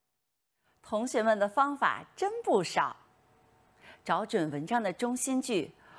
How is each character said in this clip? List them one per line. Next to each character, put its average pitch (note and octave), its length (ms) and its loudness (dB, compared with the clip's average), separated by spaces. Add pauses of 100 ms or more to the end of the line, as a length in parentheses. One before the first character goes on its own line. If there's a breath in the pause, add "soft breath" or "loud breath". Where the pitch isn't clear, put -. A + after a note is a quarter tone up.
(800)
同 A3+ 260 -4
学 B3 160 0
们 G#3+ 160 4
的 G3+ 80 2
方 C#4 300 0
法 D3 360 0
真 F#4+ 160 -2 (140)
不 C4 180 4
少。 D3+ 360 -2 (1040 soft breath)
找 F#3 220 0
准 E3+ 260 0
文 D3 160 -6
章 A#3 160 0
的 F#3+ 80 -2
中 A#3+ 240 -2
心 C4 260 -2
句， - 300 -2 (280 soft breath)